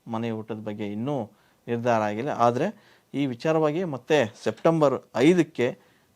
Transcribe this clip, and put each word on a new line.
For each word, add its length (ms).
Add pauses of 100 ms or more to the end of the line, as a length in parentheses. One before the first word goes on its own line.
ಮನೆ 240
ಊಟದ 240
ಬಗ್ಗೆ 360
ಇನ್ನೂ 400 (360)
ನಿರ್ಧಾರ 340
ಆಗಿಲ್ಲ. 280
ಆದರೆ 680 (160)
ಈ 120
ವಿಚಾರವಾಗಿ 580
ಮತ್ತೆ 500 (100)
ಸೆಪ್ಟೆಂಬರ್ 580 (140)
ಐದಕ್ಕೆ, 640 (360)